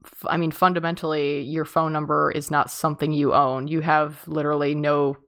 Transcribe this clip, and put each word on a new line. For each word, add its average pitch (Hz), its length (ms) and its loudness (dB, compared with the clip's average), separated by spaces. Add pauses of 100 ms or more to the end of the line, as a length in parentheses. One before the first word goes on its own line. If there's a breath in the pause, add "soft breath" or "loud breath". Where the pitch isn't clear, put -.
f-, - 220 -20
I 165 100 0
mean, 160 160 0
fundamentally, 165 920 0
your 151 220 -4
phone 160 280 0
number 151 380 0
is 147 200 -6
not 147 200 2
something 156 420 -2
you 147 220 2
own. 135 320 2
You 156 140 -2
have 151 480 0
literally 147 460 0
no, 147 420 0 (120)